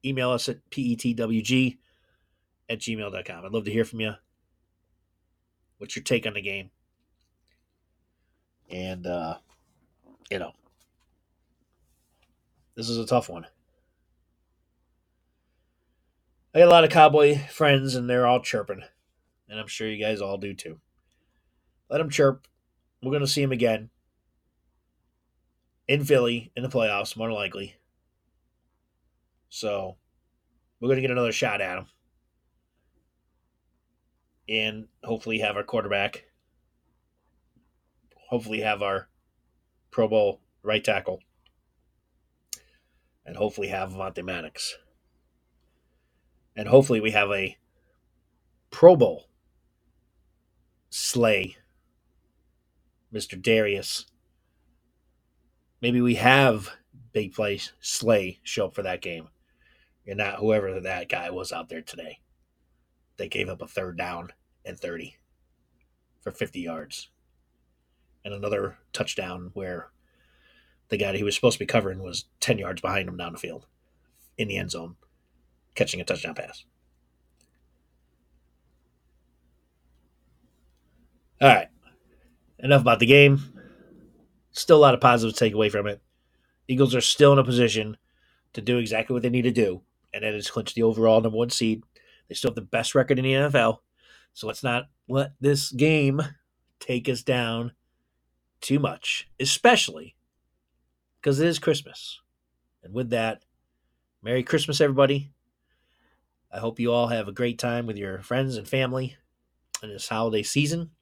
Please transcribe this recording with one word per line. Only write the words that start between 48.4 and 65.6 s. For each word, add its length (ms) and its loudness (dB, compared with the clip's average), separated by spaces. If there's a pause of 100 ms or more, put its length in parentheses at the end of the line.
Pro 240 10
Bowl 340 2 (1600)
slay, 680 -2 (1500)
Mister 260 -10
Darius. 720 0 (1800)
Maybe 180 2
we 140 2
have 560 4 (420)
Big 220 -6
Play 240 -4 (220)
Slay 640 0
show 220 -4
up 100 -12
for 80 -8
that 180 -6
game. 260 -12 (800)
And 120 -10
not 200 -4
whoever 400 0
that 300 -8
guy 220 -6
was 220 -10
out 160 -12
there 140 -14
today. 380 -18 (960)
They 120 -10
gave 200 -6
up 140 -12
a 40 -14
third 300 -8
down 380 -10 (280)
and 160 -16
thirty 380 -12 (1040)